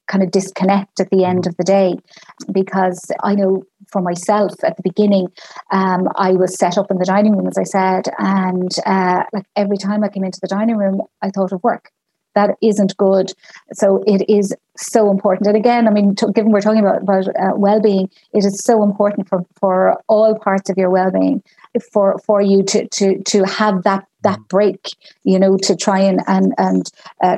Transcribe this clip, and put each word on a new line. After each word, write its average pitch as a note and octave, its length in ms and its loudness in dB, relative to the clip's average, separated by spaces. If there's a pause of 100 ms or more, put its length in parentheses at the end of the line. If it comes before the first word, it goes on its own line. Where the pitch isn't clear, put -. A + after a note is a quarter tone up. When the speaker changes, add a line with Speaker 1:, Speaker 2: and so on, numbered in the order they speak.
Speaker 1:
kind G3 160 0
of F3+ 60 0
disconnect F#3+ 680 -2
at F#3 100 -2
the F#3+ 160 2
end F3+ 160 0
Speaker 2:
Mm-hmm. F3 80 -4
Speaker 1:
of F3 80 -6
the F3+ 60 -4
day. F#3 340 2 (540)
Because F#3+ 580 -2 (140)
I G3+ 100 0
know F#3+ 300 0 (240)
for G3 160 -4
myself F3+ 480 -2 (120)
at - 140 -2
the F#3 60 -10
beginning, G3 460 0 (420)
um, F#3 440 0
I F#3 180 0
was F#3 260 0
set F3 180 0
up G3 140 -2
in F#3+ 80 0
the F3+ 60 -2
dining G#3 300 2
room, F#3 120 -2
as F#3 100 -6
I F#3+ 60 -2
said, F#3+ 460 -2 (100)
and, F#3 500 -2 (160)
uh, F#3 380 0 (100)
like, G3 120 -6 (100)
every G3+ 220 0
time G3+ 260 -2
I G3+ 60 -2
came G3 140 -6
into F#3 160 -8
the F#3 80 -6
dining G#3+ 300 -2
room, G3 240 0 (220)
I G#3 80 -4
thought F#3+ 220 -2
of F#3 100 -6
work. - 260 -4 (460)
That G3+ 160 2 (100)
isn't G3+ 360 0
good. F#3+ 340 2 (420)
So G3 320 2
it G3 240 2
is G3+ 240 2 (240)
so G#3+ 320 2
important. G3 380 0
And G#3 80 2
again, A#3 320 2
I G#3+ 40 4
mean, G3+ 240 2
t-, G#3 180 0
given A3 180 2
we're G#3 100 2
talking G#3+ 200 2
about, G3 220 0
about, F#3+ 260 0
uh, - 260 -2
well-being, G3+ 540 2 (240)
it G#3 100 2
is G3 160 -2
so A3+ 240 2
important G3+ 460 0
for, F3+ 160 -2 (140)
for F#3 480 2
all A3 300 2
parts G3 320 -2
of F#3+ 80 -4
your F#3 120 2
well-being, F#3 520 0 (520)
for, G3 260 0
for G3+ 220 0
you G3 220 2
to, G3 260 -2
to, G3 340 -2
to G3+ 200 0
have G3 400 -2
that, G3 220 -2 (160)
that G2+ 180 0
Speaker 2:
Mm-hmm. A2 80 -20
Speaker 1:
break, G3 400 -2 (360)
you F#3+ 140 2
know, F#3+ 180 2
to F#3+ 200 0
try F#3+ 240 -2
and, F#3+ 260 2
and, F#3+ 320 2
and, F#3 320 0 (320)
uh, F#3 160 2